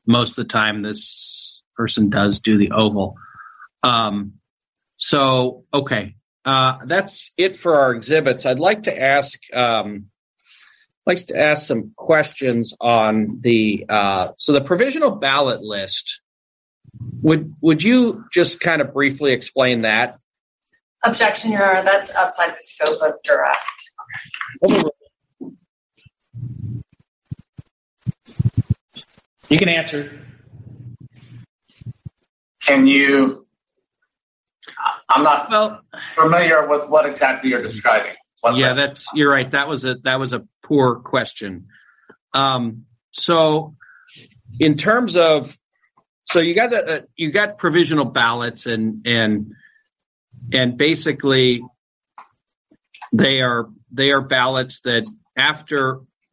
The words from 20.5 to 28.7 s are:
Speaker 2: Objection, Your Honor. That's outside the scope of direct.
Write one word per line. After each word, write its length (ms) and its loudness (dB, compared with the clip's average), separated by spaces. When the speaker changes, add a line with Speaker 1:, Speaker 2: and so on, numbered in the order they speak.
Speaker 2:
Objection, 480 0
Your 120 0
Honor. 200 2
That's 280 2
outside 380 0
the 120 -16
scope 400 -2
of 120 0
direct. 340 0